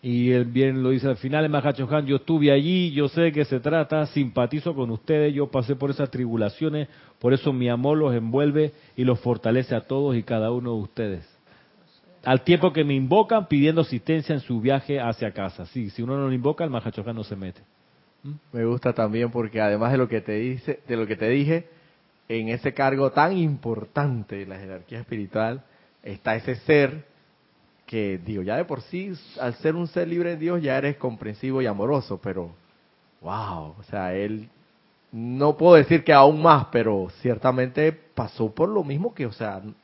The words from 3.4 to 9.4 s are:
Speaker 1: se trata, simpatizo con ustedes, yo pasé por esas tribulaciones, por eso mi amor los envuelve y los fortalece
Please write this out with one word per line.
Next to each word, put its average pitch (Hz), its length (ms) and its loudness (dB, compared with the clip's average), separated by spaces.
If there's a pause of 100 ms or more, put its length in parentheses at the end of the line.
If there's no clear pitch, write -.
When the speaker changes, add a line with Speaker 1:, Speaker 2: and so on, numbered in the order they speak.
Speaker 1:
se 131 120 -2
trata, 151 480 0
simpatizo 143 680 -2
con 127 160 -4
ustedes, 147 420 0
yo 143 180 -2
pasé 131 260 -2
por 139 140 -4
esas 139 200 -4
tribulaciones, 123 800 -4 (300)
por 123 140 2
eso 135 220 0
mi 123 160 0
amor 127 260 0
los 147 180 2
envuelve 143 600 0 (220)
y 127 80 -2
los 127 160 2
fortalece 123 540 0